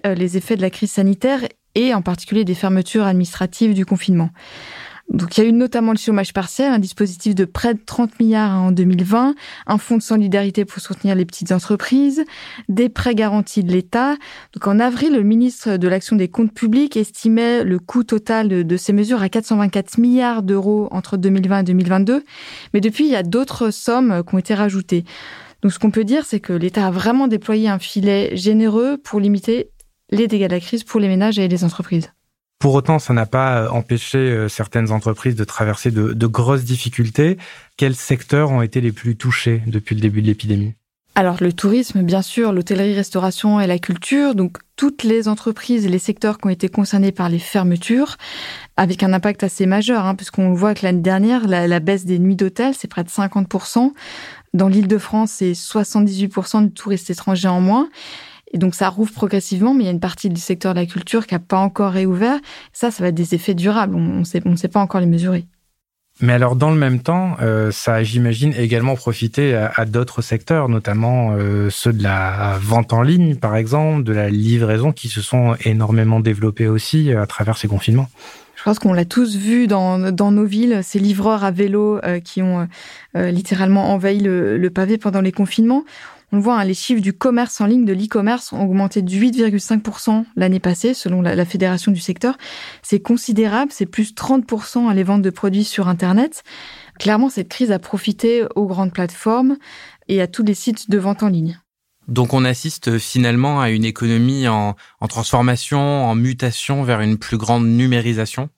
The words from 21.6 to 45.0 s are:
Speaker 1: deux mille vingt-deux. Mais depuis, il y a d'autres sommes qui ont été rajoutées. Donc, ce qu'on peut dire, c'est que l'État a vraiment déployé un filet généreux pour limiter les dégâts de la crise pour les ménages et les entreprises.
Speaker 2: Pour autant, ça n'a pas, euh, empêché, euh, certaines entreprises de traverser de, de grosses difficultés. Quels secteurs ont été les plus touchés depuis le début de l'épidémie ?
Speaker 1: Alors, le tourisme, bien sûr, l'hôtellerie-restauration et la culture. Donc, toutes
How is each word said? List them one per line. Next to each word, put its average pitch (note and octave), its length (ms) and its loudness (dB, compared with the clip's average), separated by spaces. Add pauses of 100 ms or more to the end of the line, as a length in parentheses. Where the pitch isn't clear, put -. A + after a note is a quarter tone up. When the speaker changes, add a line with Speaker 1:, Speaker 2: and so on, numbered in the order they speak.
Speaker 1:
deux F3+ 100 0
mille F3+ 160 2
vingt-deux. G3 340 2 (500)
Mais G#3 60 4
depuis, G#3+ 240 0
il D4+ 80 2
y A#3+ 60 2
a F#3 60 0
d'autres A3+ 460 -2
sommes A#3 560 0
qui F3 100 -4
ont F#3 40 4
été F#3 140 -2
rajoutées. G3 500 0 (580)
Donc, F#3+ 120 2
ce - 60 -12
qu'on G#3+ 120 2
peut A3 140 0
dire, C#4 200 0
c'est G#3 140 -4
que F#3+ 140 -6
l'État F#3 340 0
a F#3 40 0
vraiment A3+ 360 2
déployé A3 400 0
un G3 120 0
filet G3+ 580 0
généreux A3 580 2
pour B3 240 -4
limiter G3+ 520 0 (380)
les G#3+ 180 2
dégâts G3+ 200 0
de F3 60 0
la F3+ 80 -2
crise A3 240 -8
pour A3+ 160 -2
les G3+ 80 0
ménages G3+ 280 2
et F#3+ 120 0
les F3 160 0
entreprises. E3+ 480 -4 (460)
Speaker 2:
Pour C#3 160 4
autant, D3 240 4
ça - 120 -4
n'a A#2 140 4
pas, B2+ 380 0
euh, A2 60 -4
empêché, A#2 500 -2
euh, A#2 280 0
certaines A2 440 -2
entreprises A2 420 0
de A2 100 -2
traverser G#2+ 460 -2
de, A2 240 0
de A2+ 140 0
grosses B2 360 0
difficultés. B2 760 0 (360)
Quels C3+ 200 0
secteurs C#3+ 560 0
ont B2+ 100 2
été A#2 200 -2
les A#2 100 0
plus A2+ 240 -4
touchés A#2 500 -2
depuis G#2+ 300 -2
le G#2+ 60 -2
début G#2+ 200 2
de G#2+ 60 2
l'épidémie ? G#2+ 480 -2 (400)
Speaker 1:
Alors, F3+ 260 2
le F3 120 0
tourisme, G3+ 500 0
bien F#3 180 2
sûr, A3 320 -2
l'hôtellerie-restauration G3 1040 0
et G3+ 60 2
la F3 140 0
culture. C4 560 0
Donc, F3+ 240 -2 (160)
toutes C#4+ 260 -2